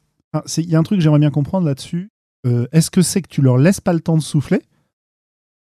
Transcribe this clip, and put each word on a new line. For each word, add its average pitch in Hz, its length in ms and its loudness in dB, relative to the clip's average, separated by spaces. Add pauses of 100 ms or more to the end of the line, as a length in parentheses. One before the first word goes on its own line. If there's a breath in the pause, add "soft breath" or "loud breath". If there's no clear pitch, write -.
(340)
enfin, 151 140 -4
c'est, - 160 -4
il 170 80 -10
y 160 40 4
a 160 40 6
un 165 40 4
truc 208 140 0
que 170 60 2
j'aimerais 151 160 6
bien 151 100 4
comprendre 151 380 0
là-dessus. 175 420 -6 (380)
Euh, 120 240 0
est-ce 160 180 -2
que 185 140 2
c'est 180 180 -2
que - 80 -14
tu 147 140 -2
leur 127 160 4
laisses 170 200 0
pas 185 140 -2
le 165 60 -2
temps 160 180 -2
de 147 60 -2
souffler ? 175 400 -4 (960)